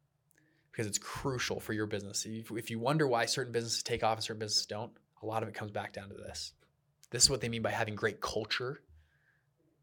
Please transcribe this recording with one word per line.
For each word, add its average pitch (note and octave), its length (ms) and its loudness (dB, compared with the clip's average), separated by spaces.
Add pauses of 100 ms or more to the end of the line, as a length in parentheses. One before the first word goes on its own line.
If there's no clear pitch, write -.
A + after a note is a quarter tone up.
(720)
because A2+ 140 -2
it's G2 100 0
crucial - 640 -2
for A2+ 140 -2
your G#2+ 100 2
business. G#2 400 -2
If, A2 280 -8
if A#2 180 -4
you A2+ 80 -2
wonder C#3+ 280 4
why A#2 200 4
certain B2 260 0
businesses A#2 300 0
take A#2 200 0
off A2 140 4
and A2 80 -6
certain G#2+ 160 -6
businesses G#2+ 240 2
don't, G#2+ 280 -6 (300)
a A2 40 -8
lot A2 160 0
of G#2+ 80 -4
it - 40 -12
comes G#2 160 -6
back G#2 220 -6
down G2+ 160 -10
to G2+ 60 -12
this. - 400 -10 (560)
This B2+ 140 6
is - 40 8
what C3+ 140 0
they A#2+ 80 0
mean A#2 100 -2
by G#2+ 120 2
having A2 220 0
great G2+ 280 0
culture B2 600 -2 (1000)